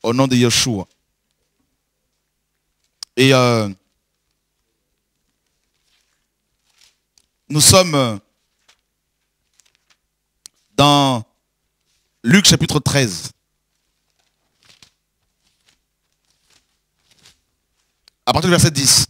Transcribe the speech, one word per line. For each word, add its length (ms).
Au 100
nom 140
de 80
Yeshua. 520
Et, 180
euh, 340
nous 120
sommes, 340
euh, 220
dans 480
Luc 220
chapitre 340
treize. 520
À 80
partir 160
du 20
verset 200
dix. 380